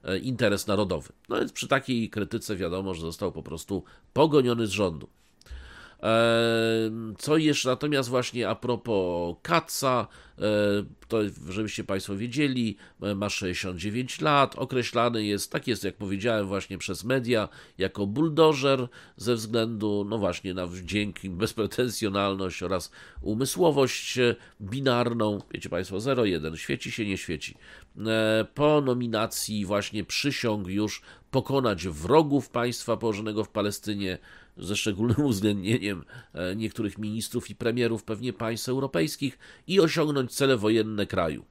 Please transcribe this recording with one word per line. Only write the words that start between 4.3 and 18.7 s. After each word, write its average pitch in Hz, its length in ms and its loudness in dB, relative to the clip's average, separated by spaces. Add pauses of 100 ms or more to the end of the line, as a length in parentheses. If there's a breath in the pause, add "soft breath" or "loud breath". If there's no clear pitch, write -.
z 95 40 -2
rządu. 92 380 -2 (920 loud breath)
Em, 113 1120 2
co 151 200 2
jeszcze? 151 320 4
Natomiast 135 400 0
właśnie 123 400 0
a 113 60 0
propos 92 840 0
Katza, 131 680 0 (300 loud breath)
e, - 40 -6 (680)
to 113 100 0 (320)
żebyście 104 340 -4
państwo 98 320 -4
wiedzieli, 123 600 -2 (240 loud breath)
e, 101 140 -2
ma 101 140 -2
sześćdziesiąt 92 500 -4
dziewięć 107 420 -4
lat, 143 340 4
określany 120 680 0
jest, 101 260 -2
tak - 160 -4
jest, 113 160 -2
jak 92 120 -4
powiedziałem, 101 520 -2
właśnie 95 300 -6
przez 87 260 -8
media, 117 460 0 (280 loud breath)
jako 95 300 -2
buldożer 139 800 4 (300 loud breath)